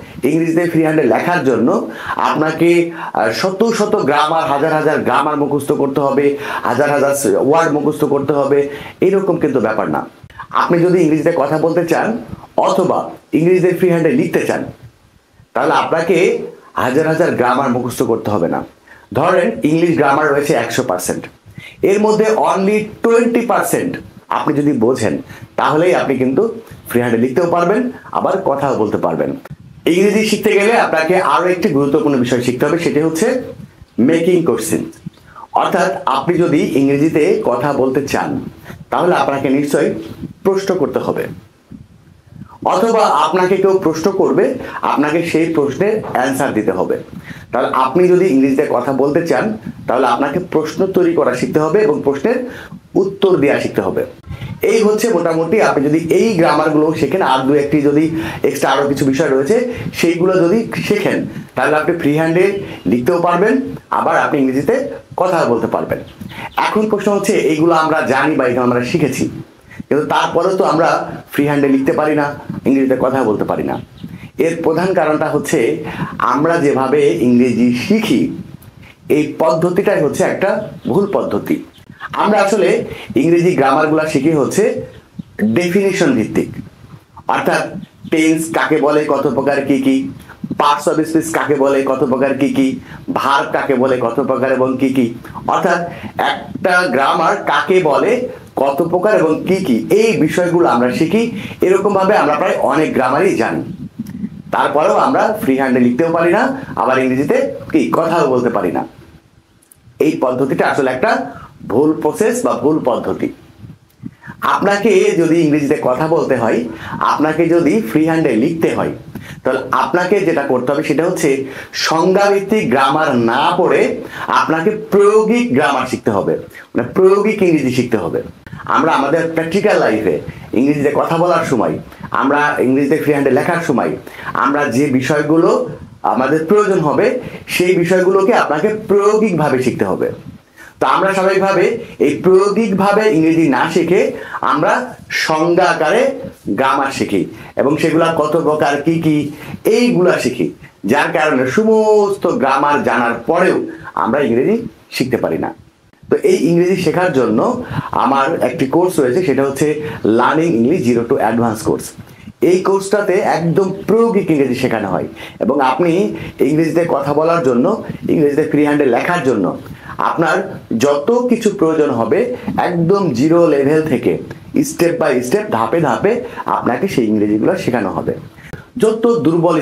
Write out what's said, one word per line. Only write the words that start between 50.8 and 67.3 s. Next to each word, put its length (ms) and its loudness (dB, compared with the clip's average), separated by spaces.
তৈরি 220 2
করা 200 2
শিখতে 260 -2
হবে 220 0
এবং 180 2
প্রশ্নের 320 0
উত্তর 280 0
দেওয়া 200 2
শিখতে 240 -4
হবে। 140 -4
এই 160 4
হচ্ছে 200 0
মোটামুটি, 400 0
আপনি 180 0
যদি 120 2
এই 80 4
গ্রামারগুলো 460 2
শেখেন, 200 0
আর 140 2
দু 40 4
একটি 140 0
যদি 160 2
extra 260 -2
আরও 180 0
কিছু 200 -2
বিষয় 200 2
রয়েছে, 240 2
সেইগুলো 340 2
যদি 160 2
শেখেন, 300 0
তাহলে 260 0
আপনি 200 0
ফ্রি 180 2
হ্যান্ডে 260 2
লিখতেও 360 0
পারবেন, 260 2
আবার 160 0
আপনি 160 -2
ইংরেজিতে 340 0
কথা 160 0
বলতে 240 -2
পারবেন। 240 -4
এখন 240 0
প্রশ্ন 260 0
হচ্ছে, 160 -2